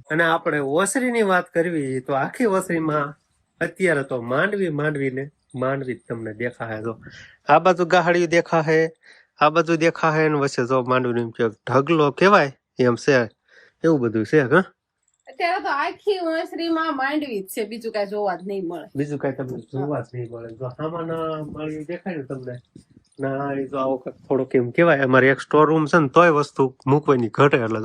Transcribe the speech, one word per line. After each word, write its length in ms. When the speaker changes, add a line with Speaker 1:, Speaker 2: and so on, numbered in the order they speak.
Speaker 1:
અને 140
આપણે 360
ઓસરીની 580
વાત 220
કરવી 520
તો 140
આખી 280
ઓસરીમાં 480
અત્યારે 500
તો 60
માંડવી, 380
માંડવી 380
ને 60
માંડવી 440
જ 100
તમને 240
દેખાય. 440
જો 80
આ 120
બાજુ 320
ગાહડિયું 440
દેખાય, 500
આ 100
બાજુ 260
દેખાય 560
ને 120
વચ્ચે 260
જો 120
માંડવીનો 340
એમ 100
કે 80
ઢગલો 400
કહેવાય 300
એમ 180
છે, 220
એવું 180
બધું 280
છે. 100
હા, 120
Speaker 2:
અત્યારે 340
તો 80
આખી 340
ઓસરીમાં 680
માંડવી 420
જ 120
છે, 160
બીજું 240
કાંઈ 180
જોવા 280
જ 100
નહીં 180
મળે. 180
Speaker 1:
બીજું 240
કાંઈ 160
તમને 240
જોવા 300
જ 100
નહીં 200
મળે. 160
જો 140
આમાંના 520
માંડવી 380
દેખાય 260
ને 120
તમને, 240
ના, 380
એ 100
જો 120
આવો 200
કાંઈક 240
થોડોક 280
એમ 180
કહેવાય. 360
અમારે 220
એક 160
સ્ટોર 220
રૂમ 240
છે 80
ને, 160
તોય 200
વસ્તુ 260
મૂકવાની 480
ઘટે. 260
એટલે 200